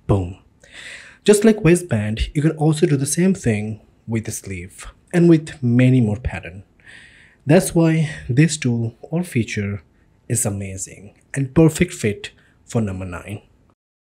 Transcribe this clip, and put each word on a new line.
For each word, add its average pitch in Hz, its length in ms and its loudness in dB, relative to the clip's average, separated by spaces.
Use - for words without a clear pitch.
Boom. 95 340 -2
Just 208 180 6
like 220 220 4
waistband, 113 680 0
you 147 80 -2
can 156 160 0
also 156 260 0
do 147 140 2
the 135 80 -4
same 185 260 2
thing 110 480 -4
with 110 200 -6
the 110 40 -8
sleeve - 600 -14
and 170 160 4
with 156 360 4
many 127 400 4
more 104 160 0
pattern. 87 460 -10
That's 170 280 2
why 160 360 2
this 151 300 2
tool 117 420 -4
or 170 240 -6
feature 104 580 -6
is 120 160 -2
amazing 98 680 -10
and 135 220 -6
perfect 160 400 4
fit - 380 -4
for 117 160 -2
number 95 240 -6
nine. 92 340 -12